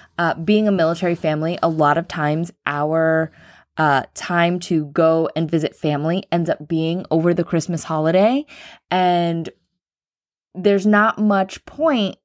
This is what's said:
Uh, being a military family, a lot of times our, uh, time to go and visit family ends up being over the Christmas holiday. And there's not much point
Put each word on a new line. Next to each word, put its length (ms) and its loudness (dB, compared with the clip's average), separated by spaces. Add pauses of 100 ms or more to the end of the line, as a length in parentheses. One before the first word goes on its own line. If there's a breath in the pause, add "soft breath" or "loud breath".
(180 loud breath)
Uh, 160 0
being 320 2
a 60 2
military 420 0
family, 480 -2
a 60 2
lot 280 2
of 120 -4
times 440 -4 (140)
our, 640 0 (480 loud breath)
uh, 240 2 (100)
time 460 -2
to 280 -2
go 480 2
and 160 -2
visit 240 -2
family 560 -2
ends 200 0
up 180 -6
being 420 -4
over 220 2
the 120 0
Christmas 400 -4
holiday. 600 0 (460 loud breath)
And 580 0 (1080)
there's 320 0
not 320 4
much 460 0
point 600 -2